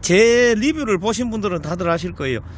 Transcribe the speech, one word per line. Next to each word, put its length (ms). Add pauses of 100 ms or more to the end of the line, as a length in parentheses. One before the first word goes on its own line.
제 560
리뷰를 420
보신 320
분들은 320
다들 260
아실 260
거예요. 260 (180)